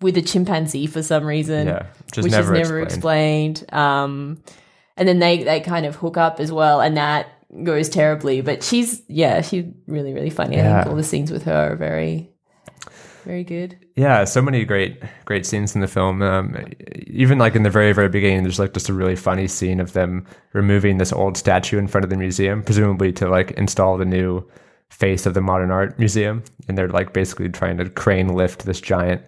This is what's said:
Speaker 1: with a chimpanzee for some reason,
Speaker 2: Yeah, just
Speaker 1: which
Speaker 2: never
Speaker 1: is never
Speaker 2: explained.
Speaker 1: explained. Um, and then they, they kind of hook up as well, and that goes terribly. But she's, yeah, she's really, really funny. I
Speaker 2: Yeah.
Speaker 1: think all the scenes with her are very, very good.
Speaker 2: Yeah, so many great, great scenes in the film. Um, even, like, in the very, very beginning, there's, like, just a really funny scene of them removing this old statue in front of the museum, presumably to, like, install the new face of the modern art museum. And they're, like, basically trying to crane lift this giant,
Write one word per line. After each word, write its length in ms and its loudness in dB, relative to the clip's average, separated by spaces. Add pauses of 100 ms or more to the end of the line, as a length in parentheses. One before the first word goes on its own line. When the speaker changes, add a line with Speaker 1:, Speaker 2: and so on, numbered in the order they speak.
Speaker 1:
with 160 2
a 60 2
chimpanzee 640 -2
for 160 -6
some 220 0
reason, 420 -2
Speaker 2:
Yeah, 180 -4 (260)
just 120 -2
Speaker 1:
which 80 2
Speaker 2:
never 240 2
Speaker 1:
is 40 4 (100)
never 120 -4
Speaker 2:
explained. 840 0
Speaker 1:
explained. 160 -16
Um, 640 -2 (540)
and 120 2
then 120 4
they, 240 4
they 160 0
kind 260 -4
of 120 -6
hook 200 -4
up 220 0
as 120 -4
well, 300 4
and 160 2
that 300 0 (360)
goes 260 0
terribly. 520 0
But 220 -4
she's, 440 -2
yeah, 340 2
she's 240 -4 (220)
really, 260 -6
really 180 -4
funny. 280 -4
I 40 4
Speaker 2:
Yeah. 200 4
Speaker 1:
think 80 -2
all 60 -4
the 60 -2
scenes 280 -2
with 120 -8
her 300 0
are 20 -6
very, 560 -4 (960)
very 180 -8
good. 340 -10 (180)
Speaker 2:
Yeah, 280 4
so 180 0
many 240 2
great, 360 -2 (240)
great 200 -2
scenes 300 -4
in 60 0
the 60 0
film. 340 0
Um, 340 0 (520)
even, 320 4
like, 160 4
in 80 4
the 60 6
very, 240 6
very 160 4
beginning, 340 2
there's, 160 -2
like, 140 0
just 160 -4
a 40 0
really 220 0
funny 320 -2
scene 320 -2
of 140 -4
them 320 -2 (280)
removing 440 4
this 140 2
old 260 0
statue 400 0
in 100 0
front 180 0
of 40 -6
the 80 -2
museum, 460 -2
presumably 500 2
to, 140 -2
like, 240 2
install 460 0
the 80 -2
new 380 0 (460)
face 360 0
of 80 0
the 80 0
modern 300 0
art 280 -2
museum. 440 0 (260)
And 80 -4
they're, 100 0
like, 240 -2
basically 380 -2
trying 280 -4
to 120 -6
crane 400 0
lift 360 -2
this 140 -4
giant, 480 -2